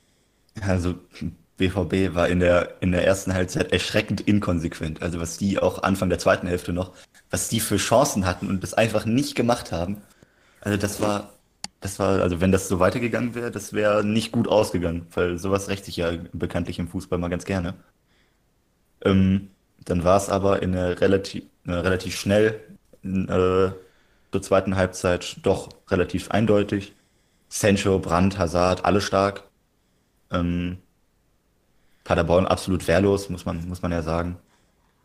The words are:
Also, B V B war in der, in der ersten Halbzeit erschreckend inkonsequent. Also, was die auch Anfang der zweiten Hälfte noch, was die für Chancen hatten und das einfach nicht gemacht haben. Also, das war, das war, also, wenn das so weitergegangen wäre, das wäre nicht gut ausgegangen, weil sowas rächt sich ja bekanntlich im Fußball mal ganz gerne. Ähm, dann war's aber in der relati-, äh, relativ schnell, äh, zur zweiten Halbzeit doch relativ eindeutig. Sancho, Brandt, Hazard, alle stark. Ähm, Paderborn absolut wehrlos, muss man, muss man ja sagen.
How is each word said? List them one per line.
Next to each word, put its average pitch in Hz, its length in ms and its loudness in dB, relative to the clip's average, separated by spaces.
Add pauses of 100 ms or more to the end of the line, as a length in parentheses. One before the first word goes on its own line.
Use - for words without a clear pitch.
(640)
Also, 90 320 0 (640)
B 92 100 2
V 92 160 0
B 90 300 0
war 85 140 2
in 90 120 2
der, 87 400 2
in 90 100 0
der 90 140 2
ersten 95 300 0
Halbzeit - 380 -2
erschreckend 107 500 0
inkonsequent. 82 800 -2
Also, 85 180 -4
was 85 160 -8
die 98 220 0
auch - 240 2
Anfang 95 260 0
der 87 100 0
zweiten 95 280 2
Hälfte 87 260 -4
noch, 90 240 -6 (320)
was - 200 -4
die 113 120 -2
für 107 160 0
Chancen 113 480 2
hatten 92 240 -4
und 98 140 -2
das - 100 -10
einfach 107 320 0
nicht 120 300 -2
gemacht 120 360 0
haben. 175 300 -4 (600)
Also, 104 160 0
das 101 200 -4
war, 104 360 -4 (460)
das - 180 -10
war, 95 240 2
also, 87 180 0
wenn 95 120 4
das 92 160 2
so 90 120 0
weitergegangen 113 540 0
wäre, 120 160 -6
das 104 240 -10
wäre 104 280 2
nicht 110 300 0
gut 117 160 0
ausgegangen, 87 640 0
weil 87 240 0
sowas 98 320 -2
rächt 101 160 -6
sich 87 140 -10
ja 85 140 -2 (200)
bekanntlich 87 460 -6
im 85 100 -6
Fußball 90 300 -6
mal 87 100 -4
ganz 87 160 -6
gerne. 92 300 -4 (1300)
Ähm, 95 480 2 (340)
dann 90 200 -2
war's 95 260 4
aber 98 320 2
in 92 100 -2
der 90 300 -2
relati-, 98 440 0 (200)
äh, 92 60 -4
relativ 90 460 -2
schnell, 107 440 2 (400)
äh, 92 720 0 (600)
zur 98 100 -2
zweiten 95 340 2
Halbzeit 92 640 -2
doch 95 260 0 (220)
relativ - 400 -2
eindeutig. 101 640 0 (560)
Sancho, 98 480 2
Brandt, 95 400 2
Hazard, 90 480 2
alle 95 160 4
stark. 98 400 0 (880)
Ähm, 87 480 -2 (1300)
Paderborn 85 420 2
absolut 90 420 -2
wehrlos, 98 400 2
muss 90 160 -10
man, 85 240 -6
muss 90 140 -8
man 90 100 -2
ja 85 100 -2
sagen. 85 340 -4 (680)